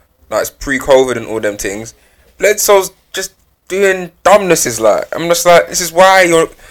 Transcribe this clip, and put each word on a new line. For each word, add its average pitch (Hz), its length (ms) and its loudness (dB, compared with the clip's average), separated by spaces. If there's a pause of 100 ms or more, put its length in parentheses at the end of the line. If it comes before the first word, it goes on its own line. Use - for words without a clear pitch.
(280)
Like, 104 140 -4
it's 92 80 -8
pre-covid 131 640 0
and 113 100 -10
all 110 140 -8
them 104 160 -4
things. 107 380 -10 (420)
Bledsoe's 196 540 0 (240)
just 190 180 -10 (360)
doing 185 440 -2 (100)
dumbnesses, 175 560 0
like, 107 380 0
I'm 165 120 -4
just 170 180 -2
like, 170 220 4
this 175 120 -8
is 170 120 -6
why 190 300 4
you're, 165 260 2 (220)